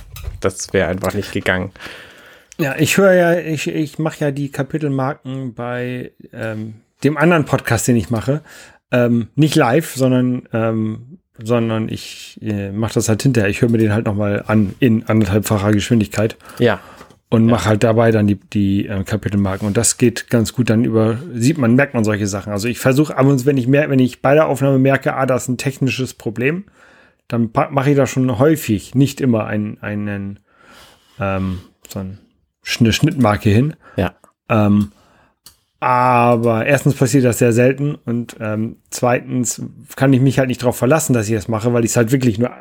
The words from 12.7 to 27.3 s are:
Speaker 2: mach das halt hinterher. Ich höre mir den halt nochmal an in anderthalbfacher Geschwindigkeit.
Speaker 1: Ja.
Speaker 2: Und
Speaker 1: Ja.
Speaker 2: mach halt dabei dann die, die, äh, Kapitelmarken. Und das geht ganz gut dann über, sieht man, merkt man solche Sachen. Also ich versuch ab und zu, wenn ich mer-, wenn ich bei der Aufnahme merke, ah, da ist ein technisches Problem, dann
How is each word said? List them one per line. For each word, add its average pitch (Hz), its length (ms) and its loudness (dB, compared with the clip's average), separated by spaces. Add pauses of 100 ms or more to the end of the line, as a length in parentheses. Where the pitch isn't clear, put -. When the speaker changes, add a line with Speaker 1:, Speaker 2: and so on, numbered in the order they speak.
Speaker 2:
mach 107 200 -4
das 113 160 -2
halt 107 140 0
hinterher. 117 300 2
Ich - 100 -2
höre 123 80 4
mir 117 80 2
den 110 160 2
halt 113 140 0
nochmal 101 400 -2
an 107 320 2
in 113 280 2
anderthalbfacher 107 640 0
Geschwindigkeit. 104 640 0 (200)
Speaker 1:
Ja. 113 220 2 (500)
Speaker 2:
Und 113 160 4
Speaker 1:
Ja. 117 60 4
Speaker 2:
mach 110 140 0
halt 107 180 2
dabei 113 280 4
dann 107 140 2
die, 101 140 4
die, 98 480 -2
äh, 98 160 -6
Kapitelmarken. 101 640 -2
Und 101 80 -2
das 117 220 0
geht - 320 0
ganz 117 240 0
gut 123 160 -2
dann 113 160 2
über, 113 340 0 (140)
sieht 123 240 0
man, 120 180 4
merkt 139 180 2
man 113 120 0
solche 107 200 0
Sachen. 101 280 -6
Also 101 160 -4
ich 113 100 -6
versuch 135 320 2
ab 135 140 2
und 139 120 4
zu, 123 80 -2
wenn 139 120 2
ich 120 100 -2
mer-, 143 220 4
wenn 135 100 2
ich 127 220 0
bei 131 120 2
der 151 140 4
Aufnahme 139 320 2
merke, 135 340 2
ah, 131 120 -2
da 131 100 0
ist 120 140 -4
ein 123 80 -2
technisches 127 560 -4
Problem, 131 500 -4 (640)
dann 117 240 -2